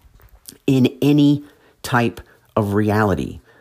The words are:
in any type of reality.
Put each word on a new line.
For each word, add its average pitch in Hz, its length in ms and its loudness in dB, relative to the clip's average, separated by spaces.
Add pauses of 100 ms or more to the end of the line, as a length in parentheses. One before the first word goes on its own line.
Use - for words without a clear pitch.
(680)
in 131 200 2 (140)
any 147 420 2 (380)
type - 400 -4 (340)
of 101 180 -2
reality. 101 680 -2 (220)